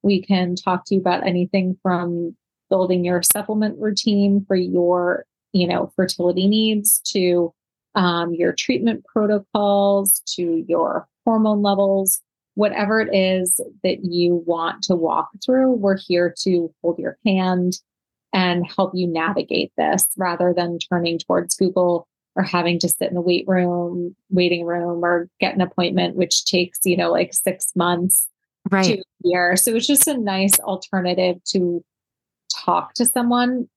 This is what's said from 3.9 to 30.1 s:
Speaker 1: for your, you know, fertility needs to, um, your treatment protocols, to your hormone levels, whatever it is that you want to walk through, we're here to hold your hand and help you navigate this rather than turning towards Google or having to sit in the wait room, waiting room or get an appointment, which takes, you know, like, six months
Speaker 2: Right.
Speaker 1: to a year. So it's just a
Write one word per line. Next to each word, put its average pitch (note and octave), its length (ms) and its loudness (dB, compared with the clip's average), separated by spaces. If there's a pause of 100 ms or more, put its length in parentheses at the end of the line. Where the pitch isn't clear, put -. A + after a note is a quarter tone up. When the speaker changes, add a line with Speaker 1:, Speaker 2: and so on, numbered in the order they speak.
Speaker 1:
for G3 80 0
your, F3+ 720 0 (260)
you F3+ 160 2
know, F3 280 -4
fertility F#3 520 0
needs G#3+ 520 2 (140)
to, F3 380 2 (440)
um, E3+ 400 0
your F3 180 0
treatment A3+ 520 -2
protocols, G3+ 1160 0 (140)
to E3 320 -2
your E3+ 400 -2 (180)
hormone G#3+ 380 2
levels, G3 580 2 (340)
whatever G#3 440 0
it A3 140 -2
is F#3 460 2 (240)
that F#3 220 -2
you F3 400 2
want E3 380 -2
to F#3+ 120 2
walk E3 340 0 (140)
through, C4 280 2
we're G3 260 2
here F3 420 0
to E3+ 420 0
hold E3+ 180 -2
your - 260 -6
hand F#3 480 2 (580)
and F3 340 0 (100)
help F#3+ 180 0
you F3+ 140 -2
navigate - 680 -2
this - 300 0 (100)
rather F3+ 380 0
than F3 240 -4
turning E3+ 400 -2
towards F3 360 -2
Google F3+ 520 0 (280)
or F#3+ 80 0
having F3 360 -2
to F3 100 0
sit - 200 -2
in - 40 -4
the F3+ 80 -2
wait F3 260 0
room, F3 680 -2 (140)
waiting F3 360 2
room E3+ 400 -2
or F3 240 0 (100)
get F3+ 140 0
an F#3+ 80 0
appointment, F3+ 540 0
which - 300 0
takes, F3+ 380 0
you F3+ 140 2
know, E3+ 140 0
like, E3+ 220 0
six - 420 -4
months F3 520 2 (440)
Speaker 2:
Right. F#3+ 140 4
Speaker 1:
to F#3 80 4
a F#3+ 100 -4 (200)
year. F3+ 320 2
So A3+ 200 0
it's A#3+ 100 0
just C#4+ 220 4
a D4 100 -2